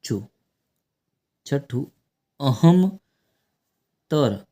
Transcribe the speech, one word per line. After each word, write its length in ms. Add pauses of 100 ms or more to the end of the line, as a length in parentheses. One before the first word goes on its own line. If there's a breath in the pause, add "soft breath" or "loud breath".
છું. 180 (1200)
છઠ્ઠું 400 (540)
અહમ 400 (1300)
તર 200 (200)